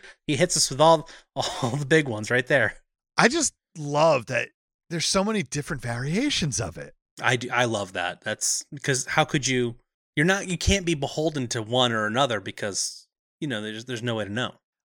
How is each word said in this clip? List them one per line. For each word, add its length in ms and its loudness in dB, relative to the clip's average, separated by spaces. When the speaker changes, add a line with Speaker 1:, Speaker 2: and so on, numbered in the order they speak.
Speaker 1:
He 80 0
hits 220 2
us 120 2
with 120 0
all, 260 6
<laughs> 160 -20
all 400 -2
the 80 -4
big 240 4
ones 200 -6
right 160 2
there. 300 2
Speaker 2:
I 120 8
just 240 0
love 480 4
that 240 -2
there's 160 -4
so 180 2
many 180 -2
different 400 -6
variations 800 -2
of 180 -6
it. 180 -16
Speaker 1:
I 160 2
do, 160 -4
I 100 4
love 300 -2
that. 260 -4
That's 540 -4
because 320 -2
how 180 2
could 240 -2
you, 280 0
you're 80 2
not, 240 0
you 80 -4
can't 280 2
be 80 0
beholden 540 -2
to 140 -4
one 320 2
or 120 0
another 360 0
because, 680 -6
you 80 -6
know, 140 -4
there's, 240 -10
there's 180 -8
no 120 -2
way 100 -2
to 40 -12
know. 260 -4